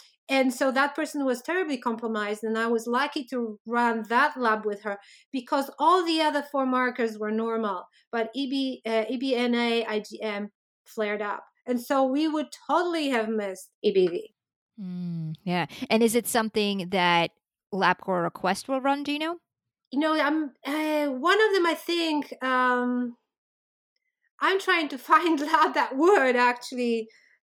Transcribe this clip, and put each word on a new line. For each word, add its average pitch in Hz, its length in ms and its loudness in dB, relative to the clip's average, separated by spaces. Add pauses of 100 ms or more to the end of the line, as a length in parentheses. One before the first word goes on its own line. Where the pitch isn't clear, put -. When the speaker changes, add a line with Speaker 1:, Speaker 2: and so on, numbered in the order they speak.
(280)
Speaker 1:
and 269 260 2
so 269 160 0
that 285 240 0
person 294 300 -4
was 247 180 0
terribly 320 360 -2
compromised, 220 680 -4
and 220 140 -2
I 226 80 0
was 233 200 0
lucky 269 440 -2
to 233 360 -6
run 226 420 0
that 269 280 2
lab 220 300 0
with 202 160 -4
her 202 160 -6 (340)
because 269 460 -2
all 339 260 4
the 330 160 0
other 294 220 0 (100)
four 269 140 0
markers 247 520 -2
were 214 140 -4
normal, 220 540 -4 (260)
but 226 220 -2
E 269 140 -4
B, 262 380 -4
uh, 226 220 0
E 262 80 -4
B 262 180 -2
N 240 200 2
A, 233 320 0
I 214 140 -4
G 214 220 -12
M 208 280 -6 (340)
flared 214 380 -4
up. 208 220 -6 (220)
And 247 140 -2
so 269 240 2
we 285 220 0
would 302 200 -2 (220)
totally 330 420 0
have 220 180 0
missed 202 420 -6 (120)
E 208 100 2
B 185 140 6
V. - 280 -6 (460)
Speaker 2:
Mm, 175 540 -6 (100)
yeah. 175 220 -2 (240)
And 220 120 4
is 226 120 4
it 233 120 0
something 208 640 0
that 175 420 4 (400)
LabCorp 185 500 0
Request 180 440 -2
will 262 140 -2
run, 277 220 0
do 285 100 -4
you 294 60 -2
know? 330 180 -4 (540)
Speaker 1:
You 262 100 -2
know, 311 140 2
I'm, 294 380 0 (140)
uh, 302 460 0
one 349 280 2
of 427 120 4
them, 359 140 2
I 320 80 0
think, 320 580 -2 (100)
um, 247 720 0 (1200)
I'm 359 180 2
trying 339 300 0
to 269 100 -8
<laughs> - 120 -10
find 330 280 6
lab 302 360 2
that 269 220 0
would 277 380 6
actually, 240 720 0 (340)